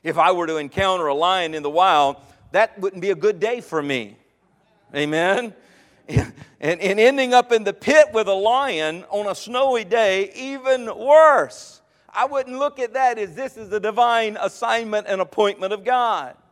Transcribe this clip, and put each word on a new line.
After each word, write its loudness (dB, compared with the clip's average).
If -4
I 4
were -2
to -4
encounter -2
a 0
lion 0
in -8
the -6
wild, 2
that 0
wouldn't -6
be -2
a 0
good 0
day -2
for -6
me. -6
Amen? -2
<laughs> -20
And, -4
and 0
ending 4
up 4
in 0
the -2
pit 6
with 0
a 0
lion -2
on -6
a -6
snowy -2
day, 0
even -4
worse. 4
I -4
wouldn't -6
look -4
at -8
that 0
as -8
this -10
is -16
the -6
divine 0
assignment -4
and -4
appointment -2
of -12
God. -2